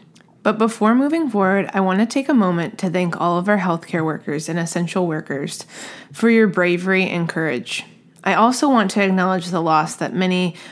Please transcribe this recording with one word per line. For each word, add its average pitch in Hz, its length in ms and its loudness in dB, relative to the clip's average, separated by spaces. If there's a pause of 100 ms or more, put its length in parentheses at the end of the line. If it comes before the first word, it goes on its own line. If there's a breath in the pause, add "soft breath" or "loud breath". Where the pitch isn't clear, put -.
(420)
But 220 160 0
before 220 360 2
moving 294 360 0
forward, 196 420 2
I 196 80 0
want 190 200 2
to 233 60 2
take 269 220 -2
a 311 60 2
moment 180 460 2
to 190 100 -2
thank 175 280 -2
all 175 200 0
of 180 100 -2
our 208 120 2
healthcare 165 440 -2
workers 156 460 -6
and 165 80 -2
essential 170 480 -2
workers 156 580 -6 (480 loud breath)
for 226 160 2
your 220 200 6
bravery 180 600 2
and 170 180 -2
courage. 156 600 -4 (380)
I 190 100 0
also 247 340 4
want 220 220 4
to 202 140 0
acknowledge 185 460 0
the 175 120 -2
loss 156 320 2
that - 180 -6
many 185 440 0 (140 loud breath)